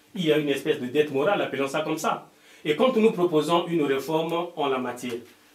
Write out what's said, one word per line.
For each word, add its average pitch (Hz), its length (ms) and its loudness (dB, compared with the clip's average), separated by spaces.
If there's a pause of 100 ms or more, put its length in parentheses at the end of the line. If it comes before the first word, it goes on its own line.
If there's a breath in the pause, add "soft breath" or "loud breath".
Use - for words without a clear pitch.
(160)
il 180 100 -4
y 151 60 4
a 147 60 4
une 147 120 -2
espèce 143 300 0
de 127 60 -6
dette 147 260 0
morale, 143 300 2
appelons 135 260 -4
ça 151 140 -4
comme 156 160 -4
ça. - 320 -4 (340 loud breath)
Et 151 140 0
quand 226 180 4
nous 220 160 6
proposons 170 560 2
une 165 160 2
réforme 160 720 0
en 143 120 -2
la 131 100 0
matière, 123 360 -6 (420 loud breath)